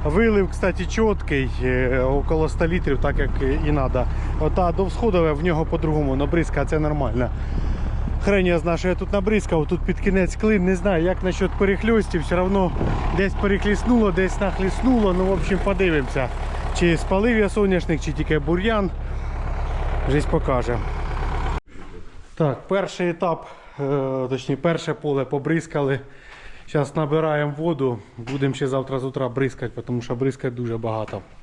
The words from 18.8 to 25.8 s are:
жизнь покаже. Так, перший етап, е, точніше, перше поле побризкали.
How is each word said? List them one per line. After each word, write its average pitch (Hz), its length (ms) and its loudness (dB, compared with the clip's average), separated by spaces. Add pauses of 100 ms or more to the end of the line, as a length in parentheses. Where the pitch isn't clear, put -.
жизнь 143 200 2
покаже. 123 480 0 (1600)
Так, 143 240 0 (100)
перший 185 420 -2
етап, 170 360 -2 (340)
е, 135 480 -2
точніше, 135 340 -4
перше 165 320 0
поле 139 300 -2
побризкали. 143 760 -2 (680)